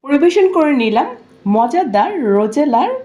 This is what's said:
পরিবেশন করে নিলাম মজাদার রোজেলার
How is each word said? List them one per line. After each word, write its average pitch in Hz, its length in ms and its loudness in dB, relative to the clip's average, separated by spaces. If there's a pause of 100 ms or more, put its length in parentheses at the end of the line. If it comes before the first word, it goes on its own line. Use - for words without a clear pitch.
পরিবেশন 349 500 2
করে 302 200 2
নিলাম 226 340 0 (420)
মজাদার 262 760 0
রোজেলার 233 640 0 (140)